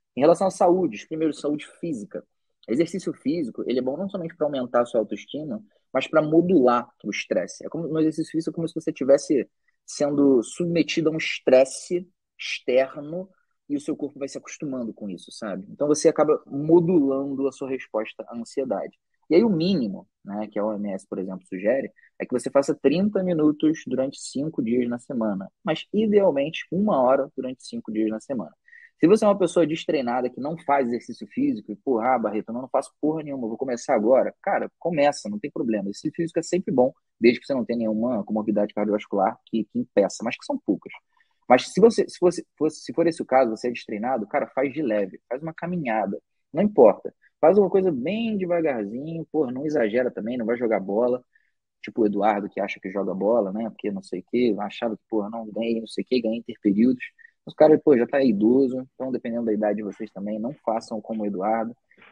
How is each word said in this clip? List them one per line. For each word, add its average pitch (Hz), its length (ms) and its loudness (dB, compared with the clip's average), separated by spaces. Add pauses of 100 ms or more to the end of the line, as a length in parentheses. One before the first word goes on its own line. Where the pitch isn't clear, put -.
(160)
Em 123 60 -4
relação 170 240 6
à 185 60 0
saúde, 175 560 2
primeiro, 156 260 -2
saúde 147 320 -6 (140)
física. 117 440 -8 (460)
Exercício 165 440 -2
físico, 139 520 -4
ele 127 140 0
é - 20 0
bom 131 160 -2
não 190 100 -6
somente 175 280 -8
pra 151 100 -2
aumentar 123 360 0
a 117 40 2
sua 117 140 -2
autoestima, 110 640 -6 (300)
mas 135 120 0
pra 156 160 2
modular 151 680 4 (140)
o 104 80 -10
estresse. - 560 -4
É - 40 -10
como, 160 180 -6
no 156 120 -4
exercício 156 300 -2
físico 160 220 -4
é - 40 -8
como 165 120 -4
se - 80 -10
você 160 160 -6
tivesse 139 580 2 (360)
sendo 143 580 2
submetido 170 680 0
a 151 40 -2
um 160 40 -2
estresse - 880 2 (320)
externo 147 920 -4 (400)
e 143 80 -4
o - 20 -4
seu 143 160 -6
corpo 139 240 -10
vai 139 80 -8
se 143 100 -12
acostumando 127 560 -10
com 104 160 -12
isso, 85 220 -12
sabe? 98 380 -10
Então, 143 180 -4
você 151 220 4
acaba 151 360 2
modulando 143 1000 2
a 131 60 -6
sua 135 160 -8
resposta 113 580 -6
à 120 80 -14
ansiedade. 117 640 -6 (300)
E 156 60 4
aí, 202 100 8
o 226 40 4
mínimo, 156 560 0 (180)
né, 104 280 -8
que 107 80 -6
a 104 60 -2
O 110 80 -2
M 101 180 -6
S, 95 160 -8
por 98 120 -8
exemplo, 92 280 -8
sugere, 104 420 -2 (300)
é - 60 -8
que - 80 -10
você 123 160 -2
faça 139 260 0
trinta 190 480 0
minutos 156 640 0
durante 131 320 -4
cinco 151 420 -6
dias 120 280 0
na 120 100 -6
semana, 104 500 -6 (140)
mas, 156 300 -4
idealmente, 196 760 2
uma 180 320 2
hora 135 340 4
durante 127 300 -8
cinco 117 280 -10
dias 110 160 0
na 107 100 -4
semana. - 340 -8 (460)
Se 156 60 4
você 214 180 6
é 208 40 6
uma 202 100 4
pessoa 170 300 2
destreinada 131 600 -2
que 123 140 -10
não 160 160 -6
faz 139 300 0
exercício 117 400 -8
físico 127 440 -2
e, 101 40 -10
"Porra, 123 400 0
ah, - 20 4
Barreto, 107 320 -2
eu 113 40 -8
não 127 140 -8
faço 139 320 -2
porra 156 220 -2
nenhuma, 139 220 -8
eu 107 60 -4
vou 113 80 -8
começar 131 360 -4
agora", 120 480 4
cara, 120 380 -2
começa, 143 500 0
não 104 80 -6
tem 143 140 -8
problema. 113 320 -2
Exercício - 320 -6
físico 170 240 -2
é - 20 0
sempre 180 320 -2
bom, 127 180 4 (280)
desde 120 200 6
que - 60 -20
você 143 80 -2
não 123 100 0
tenha 117 140 -4
nenhuma 110 460 0
comorbidade 104 500 0
cardiovascular 104 720 0
que, 110 200 -2
que - 120 -8
impeça, 107 460 0
mas 117 120 -4
que - 100 -14
são 277 120 -4
poucas. - 340 -2 (560)
Mas - 240 4
se - 80 -2
você, 220 300 6
se - 80 -18
fosse, 175 260 0 (140)
fosse, 151 240 -2
se - 100 -12
for 165 140 0
esse 165 160 -2
o - 40 -8
caso, 131 300 4
você 123 120 -6
é 123 40 -2
destreinado, 117 540 -6
cara, 131 220 -2
faz 135 260 -2
de 156 80 -6
leve, 104 480 -2
faz 139 140 -6
uma 160 100 -8
caminhada, 123 640 -4 (320)
não 165 120 0
importa. 131 500 6 (260)
Faz 165 160 6
uma 196 140 6
coisa 190 220 2
bem 208 440 -4
devagarzinho, 160 960 -4
porra, 143 200 -2
não 131 120 -8
exagera 123 460 0
também, 120 300 -6
não 110 60 -4
vai 120 120 0
jogar 113 220 0
bola, 113 440 -2 (600)
tipo - 180 -4
o 107 60 4
Eduardo, 101 420 0
que - 100 -8
acha 101 200 -6
que 98 100 -10
joga 95 240 -4
bola, 98 400 0
né, 110 160 -6
porque 104 220 -8
não 95 100 -6
sei 90 200 -10
o - 100 -14
quê, 120 260 2
achava 107 400 -6
que, - 100 -18
porra, 107 220 -4
não, 113 220 -10
ganhei, 113 280 -2
não 113 80 -10
sei - 160 -6
o - 40 -20
quê, 127 120 0
ganhei 113 200 -2
interperíodos. 113 640 0 (420)
Mas - 80 -16
o - 20 -20
cara, 151 240 8
pô, 147 180 6
já 120 80 2
tá 139 160 0
idoso, 127 720 2
então 131 160 -8
dependendo 117 360 -6
da 107 80 0
idade 104 240 0
de 107 60 -8
vocês 104 280 -10
também, 104 260 -8
não 120 160 -6 (120)
façam 113 340 -4
como 110 240 -8
o - 20 -2
Eduardo. 110 480 -2 (380)